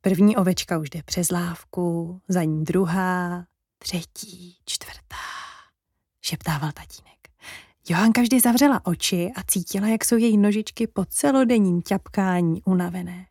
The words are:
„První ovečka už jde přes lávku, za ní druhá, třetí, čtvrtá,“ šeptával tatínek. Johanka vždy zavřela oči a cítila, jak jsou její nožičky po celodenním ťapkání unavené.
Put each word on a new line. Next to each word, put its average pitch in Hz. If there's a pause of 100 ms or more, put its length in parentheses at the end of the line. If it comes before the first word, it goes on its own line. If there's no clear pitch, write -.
„První 196
ovečka 180
už 156
jde 160
přes -
lávku, 175
za 180
ní 156
druhá, 175 (320)
třetí, 180
čtvrtá,“ - (1040)
šeptával 156
tatínek. - (600)
Johanka 214
vždy 240
zavřela 233
oči 175
a 190
cítila, 196
jak 220
jsou 240
její 226
nožičky 208
po -
celodenním 233
ťapkání 180
unavené. 180